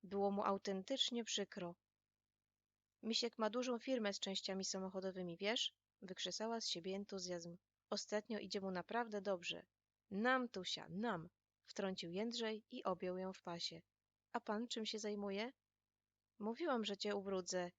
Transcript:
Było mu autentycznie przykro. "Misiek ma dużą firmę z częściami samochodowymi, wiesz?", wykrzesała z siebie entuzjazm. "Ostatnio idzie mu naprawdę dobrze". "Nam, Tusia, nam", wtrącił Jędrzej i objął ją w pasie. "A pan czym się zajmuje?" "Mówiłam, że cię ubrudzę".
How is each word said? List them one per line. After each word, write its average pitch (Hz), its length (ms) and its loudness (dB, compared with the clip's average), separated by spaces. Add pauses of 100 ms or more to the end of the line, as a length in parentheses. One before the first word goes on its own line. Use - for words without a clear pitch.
Było 196 280 4
mu 202 120 4
autentycznie 196 800 2
przykro. 190 520 -2 (1300)
"Misiek 226 340 0
ma 220 120 4
dużą 240 300 0
firmę 220 340 2
z - 60 -4
częściami 190 460 -2
samochodowymi, 185 720 -2
wiesz?", 220 360 0 (280)
wykrzesała 214 600 -2
z - 60 -2
siebie 185 280 -2
entuzjazm. 180 640 -4 (320)
"Ostatnio 214 500 0
idzie 196 220 -2
mu 190 100 -2
naprawdę 208 500 0
dobrze". 175 440 -2 (460)
"Nam, 247 380 4
Tusia, 180 400 -4
nam", 175 400 0 (360)
wtrącił 185 460 -2
Jędrzej 220 600 0
i 247 120 -8
objął 180 340 0
ją 185 160 -2
w - 80 -14
pasie. 170 400 -6 (520)
"A 233 60 2
pan 226 280 -2
czym 220 180 -2
się 214 140 -4
zajmuje?" 208 520 -2 (880)
"Mówiłam, 233 460 2
że 202 120 -2
cię 208 180 0
ubrudzę". 185 640 0